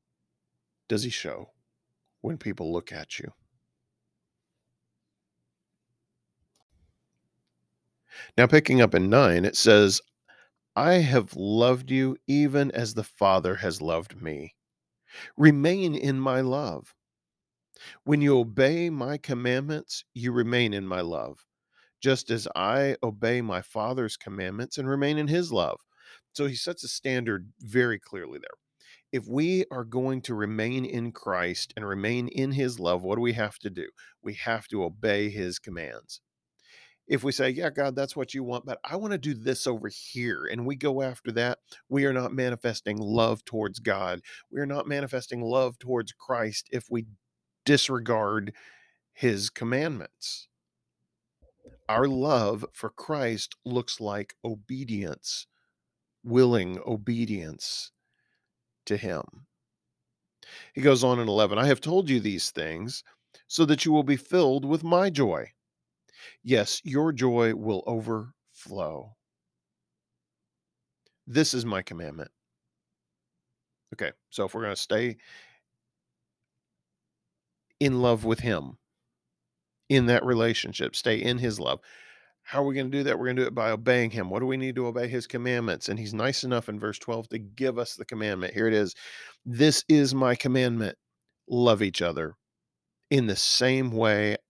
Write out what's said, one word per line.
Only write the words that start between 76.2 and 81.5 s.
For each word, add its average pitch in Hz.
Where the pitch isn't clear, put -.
in 131
love 117
with 113
him, 87
in 127
that 120
relationship, 117
stay 113
in 123
his 117